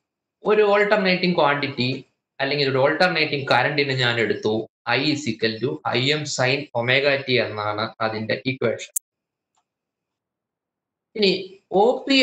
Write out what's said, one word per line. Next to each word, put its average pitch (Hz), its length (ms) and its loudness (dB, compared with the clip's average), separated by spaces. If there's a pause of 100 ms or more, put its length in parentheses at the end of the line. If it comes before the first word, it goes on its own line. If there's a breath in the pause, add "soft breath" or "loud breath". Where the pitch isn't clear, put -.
(500)
ഒരു 214 120 4
alternating 196 720 2
quantity 143 540 0 (500)
അല്ലെങ്കിൽ 139 300 -2
ഒരു 131 80 0
alternating 151 720 0
കറന്റിനെ 131 420 2
ഞാൻ 120 300 0
എടുത്തു. 107 300 -2 (420)
I 131 40 0 (120)
is - 100 -4 (100)
equal 110 300 -2
to 131 80 -2 (280)
I 123 40 0 (180)
M 147 40 -8 (140)
sin 135 220 0 (200)
omega 135 340 2 (140)
t 123 180 2
എന്നാണ് 107 540 -6
അതിന്റെ 110 460 -4
equation. 127 460 -4 (2250)
ഇനി 202 160 4 (380)
ഒ 214 340 2
പി 269 180 0